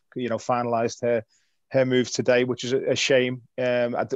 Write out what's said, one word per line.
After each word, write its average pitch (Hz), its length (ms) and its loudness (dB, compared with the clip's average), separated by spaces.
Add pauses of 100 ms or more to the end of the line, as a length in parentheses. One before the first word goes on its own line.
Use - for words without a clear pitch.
(160)
you 127 120 -4
know, 110 100 -2
finalised 120 640 -2
her, 120 200 0 (480)
her 131 140 2
move 127 260 2
today, 123 320 2
which 127 200 -4
is 120 100 -4
a, 135 180 0
a 127 40 0
shame. 127 460 0 (160)
Um, 123 380 0
I, 113 200 -2